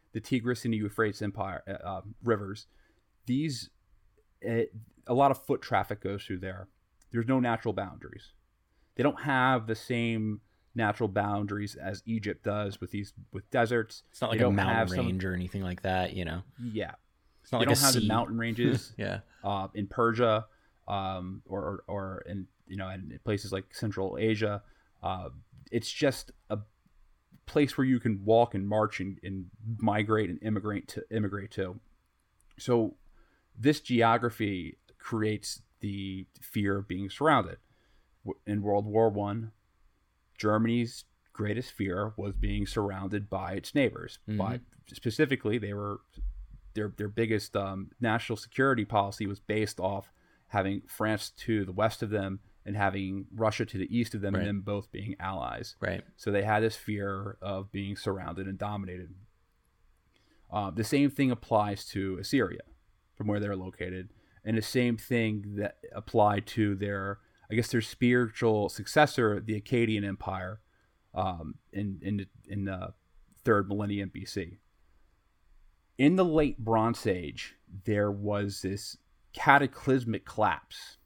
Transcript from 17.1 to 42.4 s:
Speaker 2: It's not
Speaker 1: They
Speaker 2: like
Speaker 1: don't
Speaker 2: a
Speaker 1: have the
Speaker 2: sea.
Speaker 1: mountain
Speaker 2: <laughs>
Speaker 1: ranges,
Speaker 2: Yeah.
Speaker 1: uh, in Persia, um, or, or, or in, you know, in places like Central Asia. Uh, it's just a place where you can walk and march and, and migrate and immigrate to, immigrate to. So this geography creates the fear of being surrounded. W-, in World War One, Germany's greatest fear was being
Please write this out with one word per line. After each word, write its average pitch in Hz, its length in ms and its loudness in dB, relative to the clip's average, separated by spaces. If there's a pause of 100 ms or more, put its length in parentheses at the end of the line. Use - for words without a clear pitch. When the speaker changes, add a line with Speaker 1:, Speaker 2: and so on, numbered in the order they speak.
Speaker 2:
It's - 100 -20
not 123 80 0
Speaker 1:
They 113 60 2
Speaker 2:
like 143 100 6
Speaker 1:
don't 139 80 4
Speaker 2:
a - 20 6
Speaker 1:
have 135 100 6
the 117 60 4
Speaker 2:
sea. 104 60 4
Speaker 1:
mountain 113 300 2
Speaker 2:
<laughs> 117 80 -2
Speaker 1:
ranges, 117 520 2
Speaker 2:
Yeah. 98 220 -4 (240)
Speaker 1:
uh, 98 300 -2
in 101 140 -4
Persia, 113 580 4 (420)
um, 95 600 -4
or, 92 140 -4
or, 92 260 -6
or 95 400 -6
in, 95 200 -8 (200)
you 98 100 -10
know, 92 120 -6
in 95 340 -10
places 101 280 -2
like 95 220 -6
Central 95 460 -4
Asia. 107 420 0 (400)
Uh, 92 280 -6 (420)
it's 117 200 -2
just - 400 0 (180)
a 107 100 -2 (840)
place - 320 2
where 135 80 4
you 131 140 4
can 104 260 0
walk 113 300 6
and 98 120 -2
march 107 320 2
and, 95 240 -6
and 95 220 -6 (320)
migrate 107 520 2
and 87 140 -6
immigrate 104 460 -2
to, - 200 -8
immigrate 101 420 -2
to. 95 280 -4 (800)
So 117 360 2 (640)
this 139 220 4
geography 113 1000 2 (200)
creates 107 640 -4 (180)
the 98 480 -6 (140)
fear 101 360 0
of 101 100 -6
being 95 220 -4
surrounded. 123 480 2 (680)
W-, - 200 -8
in 104 160 0
World 101 240 2
War 110 240 4
One, 104 420 -2 (840)
Germany's 113 680 2 (280)
greatest 107 380 -4
fear 101 460 -2
was 101 160 -4
being 101 340 0